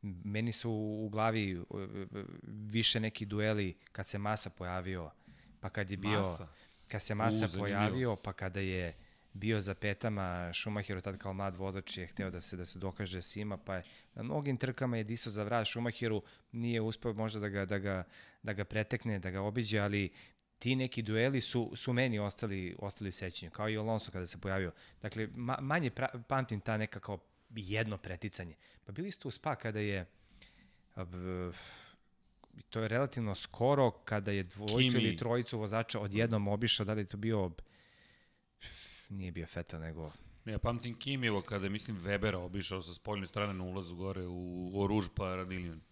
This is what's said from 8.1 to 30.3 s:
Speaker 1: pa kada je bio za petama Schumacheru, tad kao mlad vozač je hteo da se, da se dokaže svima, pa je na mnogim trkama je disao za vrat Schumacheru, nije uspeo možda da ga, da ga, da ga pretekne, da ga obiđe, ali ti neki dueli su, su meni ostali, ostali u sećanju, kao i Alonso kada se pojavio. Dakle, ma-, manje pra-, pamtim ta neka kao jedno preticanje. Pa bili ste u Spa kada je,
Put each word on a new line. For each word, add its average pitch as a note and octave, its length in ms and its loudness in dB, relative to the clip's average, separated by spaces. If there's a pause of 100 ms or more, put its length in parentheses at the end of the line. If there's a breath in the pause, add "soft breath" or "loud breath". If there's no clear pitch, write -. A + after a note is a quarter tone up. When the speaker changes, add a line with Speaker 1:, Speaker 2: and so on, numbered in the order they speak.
Speaker 1:
pa G2 160 -6
kada F#2+ 280 -4
je F#2 360 0 (360 loud breath)
bio G#2 280 2
za G2 140 0
petama F#2+ 800 0
Schumacheru, G#2 460 -2
tad F#2+ 180 -4
kao G2 140 -4
mlad F#2+ 240 -2
vozač F#2+ 420 -4
je F2+ 80 -6
hteo F#2+ 240 -4
da F2 100 -6
se, - 160 -6
da F2+ 80 -6
se F2+ 140 -8
dokaže F#2 440 -4
svima, G#2 360 -4
pa - 160 -6
je F#2 80 -4 (320 loud breath)
na - 80 -8
mnogim C#3 340 0
trkama B2 400 0
je A2 80 0
disao A2+ 280 -2
za G#2 100 0
vrat A2 240 2
Schumacheru, A#2 560 0 (300 loud breath)
nije A#2 280 2
uspeo A2 320 0
možda A2 280 0
da G#2 80 0
ga, G2 160 2
da G2 140 2
ga, F#2+ 260 0 (380 loud breath)
da A2 100 -2
ga G2+ 120 0
pretekne, G#2+ 540 0
da F#2 120 -2
ga F#2+ 120 0
obiđe, G#2+ 360 2
ali G2+ 320 4 (480 loud breath)
ti B2+ 180 4
neki B2+ 260 0
dueli A2+ 380 4
su, A#2 340 0
su - 180 0
meni B2 260 4
ostali, G2 600 -2
ostali G2+ 300 -4
u F#2 40 -4
sećanju, F#2+ 380 -6
kao G#2+ 180 -2
i A2 80 2
Alonso G#2+ 340 0
kada F2+ 160 -4
se - 120 -6
pojavio. F#2+ 340 0 (300 loud breath)
Dakle, A2 240 -2
ma-, A#2+ 340 -4
manje C#3+ 300 2
pra-, B2+ 320 -4
pamtim B2 380 0
ta A2 160 0
neka G#2+ 240 -2
kao G2 180 -6 (320)
jedno G#2+ 480 -2
preticanje. F2+ 560 -6 (280 loud breath)
Pa - 100 -14
bili E3 180 -6
ste - 180 -8
u - 20 -4
Spa C#3+ 240 -2
kada A2 260 -2
je, G2 260 0 (880 loud breath)